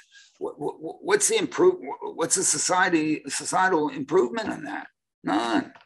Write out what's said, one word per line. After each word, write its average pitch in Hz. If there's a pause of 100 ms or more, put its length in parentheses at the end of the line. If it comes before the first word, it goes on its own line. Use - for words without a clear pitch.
(380)
what, -
what, -
what's 208
the -
improve-, 180 (340)
what's 165
the 190
society, 165
societal 170
improvement 135
in -
that? 78 (360)
None. 104 (140)